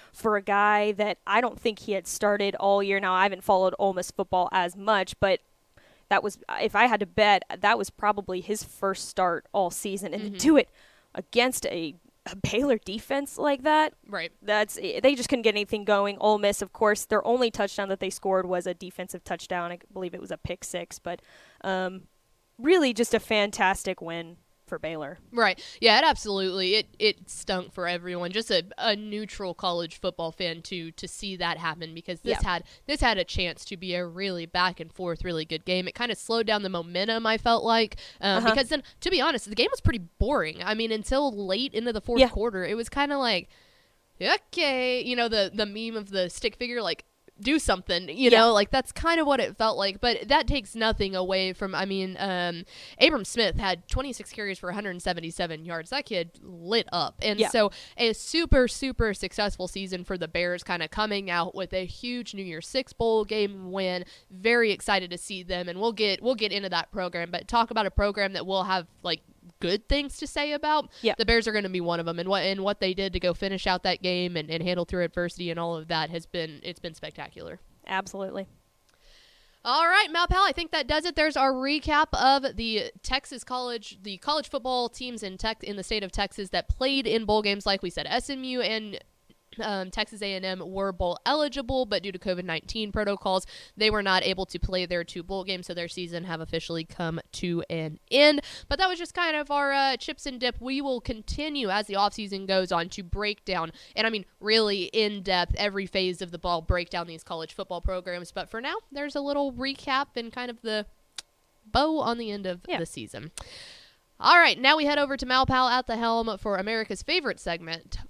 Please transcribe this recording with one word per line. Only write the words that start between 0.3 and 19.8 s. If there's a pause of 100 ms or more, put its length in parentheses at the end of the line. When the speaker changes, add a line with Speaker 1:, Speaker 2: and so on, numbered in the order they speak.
Speaker 1:
a
guy
that
I
don't
think
he
had
started
all
year.
Now,
I
haven't
followed
Ole
Miss
football
as
much,
but (680)
that
was, (220)
if
I
had
to
bet, (160)
that
was
probably
his
first
start
all
season.
And
Speaker 2:
Mm-hmm.
Speaker 1:
to
do
it (460)
against
a, (320)
a
Baylor
defense
like
that, (140)
Speaker 2:
Right. (100)
Speaker 1:
that's,
they
just
couldn't
get
anything
going.
Ole
Miss,
of
course,
their
only
touchdown
that
they
scored
was
a
defensive
touchdown.
I (140)